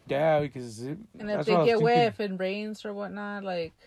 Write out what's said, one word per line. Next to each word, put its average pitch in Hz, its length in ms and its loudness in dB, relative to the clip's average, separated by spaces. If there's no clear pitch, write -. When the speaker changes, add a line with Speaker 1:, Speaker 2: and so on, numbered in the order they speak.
Speaker 1:
Yeah, 151 360 4
because 123 400 -8
it, 143 160 -8
Speaker 2:
And 208 120 -8
if 208 80 0
Speaker 1:
that's - 100 -4
Speaker 2:
they 180 60 4
Speaker 1:
what 180 60 6
I - 20 6
was 233 80 6
Speaker 2:
get 226 120 4
wet, 233 360 4
Speaker 1:
thinking. 214 100 -4
Speaker 2:
if 196 60 -6
it 180 100 -6
rains 208 420 -4
or 208 80 -6
whatnot, 202 520 -8
like, 175 280 -6